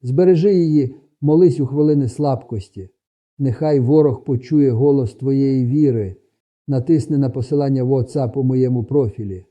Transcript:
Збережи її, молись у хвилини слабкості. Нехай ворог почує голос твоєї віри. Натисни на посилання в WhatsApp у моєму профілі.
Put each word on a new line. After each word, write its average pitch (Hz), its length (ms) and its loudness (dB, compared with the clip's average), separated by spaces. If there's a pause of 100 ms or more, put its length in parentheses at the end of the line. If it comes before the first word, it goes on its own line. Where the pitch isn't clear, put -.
Збережи 180 520 2
її, 151 420 2 (260)
молись 156 380 4
у 135 60 0
хвилини 143 420 0
слабкості. 117 840 -6 (500)
Нехай 143 400 0
ворог 139 440 2
почує 135 480 0
голос 131 420 0
твоєї 135 520 -2
віри. 120 500 0 (520)
Натисни 143 500 0
на 139 120 0
посилання 135 540 -2
в 127 80 -2
WhatsApp 131 480 -2
у 135 40 -2
моєму 127 400 0
профілі. 104 680 -4